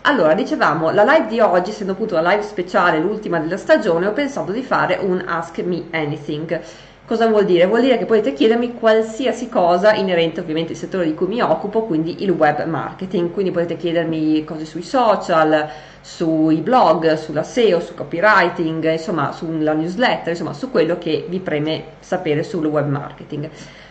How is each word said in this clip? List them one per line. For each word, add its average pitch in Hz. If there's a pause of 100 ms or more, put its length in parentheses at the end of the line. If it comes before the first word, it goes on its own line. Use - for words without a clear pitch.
Allora, 185
dicevamo, 175
la 202
live 247
di 226
oggi, 185
essendo 196
appunto 190
la 165
live 208
speciale, 175
l'ultima 175
della 170
stagione, 190
ho 214
pensato 226
di 247
fare 156
un 185
Ask 170
Me 175
Anything. 156 (460)
Cosa 226
vuol 208
dire? 175
Vuol 226
dire 254
che 185
potete 220
chiedermi 240
qualsiasi 220
cosa 180
inerente 180
ovviamente 165
al -
settore 175
di 156
cui 185
mi 220
occupo, 196
quindi 160
il 190
web 156
marketing. 170
Quindi 190
potete 170
chiedermi 160
cose 156
sui 165
social, 156 (340)
sui 160
blog, 170
sulla 156
seo, 185
su -
copywriting, 170
insomma 165
sulla 156
newsletter, 175
insomma 170
su 254
quello 165
che 151
vi 180
preme 156 (160)
sapere 156
sul 156
web 147
marketing. 147 (420)